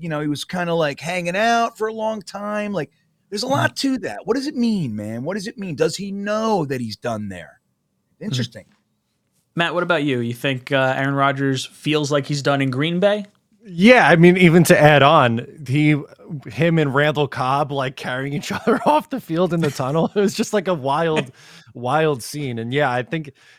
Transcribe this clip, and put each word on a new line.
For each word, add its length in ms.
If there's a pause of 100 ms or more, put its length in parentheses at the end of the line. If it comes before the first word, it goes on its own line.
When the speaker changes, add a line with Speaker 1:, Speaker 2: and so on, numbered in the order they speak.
Speaker 1:
you 80
know, 120
he 80
was 180
kinda, 260
like, 280
hanging 360
out 400
for 120
a 40
long 300
time? 500
Like, 180 (380)
there's 140
a 40
lot 300
Speaker 2:
Mm-hmm. 180
Speaker 1:
to 40
that. 280
What 120
does 80
it 100
mean, 400
man? 280
What 100
does 120
it 120
mean? 160
Does 220
he 160
know 520
that 160
he's 160
done 320
there? 320 (540)
Speaker 2:
Mm-hmm. 100
Speaker 1:
Interesting. 400 (920)
Speaker 2:
Matt, 200
what 80
about 200
you? 180
You 120
think, 400
uh, 240
Aaron 180
Rodgers 520
feels 440
like 160
he's 140
done 220
in 80
Green 280
Bay? 280 (400)
Speaker 3:
Yeah, 420
I 80
mean, 220
even 260
to 160
add 220
on, 440 (220)
he, 220 (560)
him 320
and 160
Randall 340
Cobb, 420
like, 260
carrying 360
each 200
<laughs> 0
other 340
off 240
the 100
field 320
in 80
the 100
tunnel. 440
It 60
was 140
just, 200
like, 140
a 60
wild, 560 (220)
Speaker 2:
<laughs> 220
Speaker 3:
wild 480
scene. 360
And 140
yeah, 180
I 120
think 300 (260)